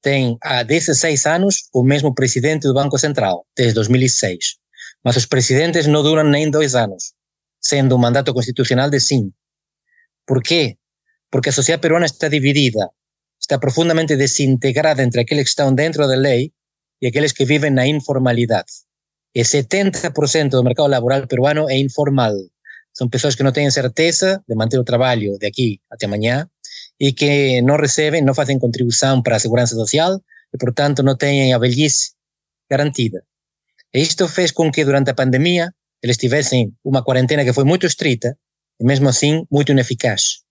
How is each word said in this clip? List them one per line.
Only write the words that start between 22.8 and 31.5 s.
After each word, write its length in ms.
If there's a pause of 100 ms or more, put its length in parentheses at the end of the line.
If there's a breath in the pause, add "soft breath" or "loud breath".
Son 160
persoas 240
que 80
non 80
teñen 240
certeza 720
de 80
manter 240
o 80
traballo 480
de 160
aquí 400
até 160
mañá 400 (480 loud breath)
e 160
que 480
non 160
reciben, 480
non 80
facen 320
contribución 560
para 160
a 80
seguranza 320
social 480 (240 soft breath)
e, 80
por 160
tanto, 320
non 160
teñen 320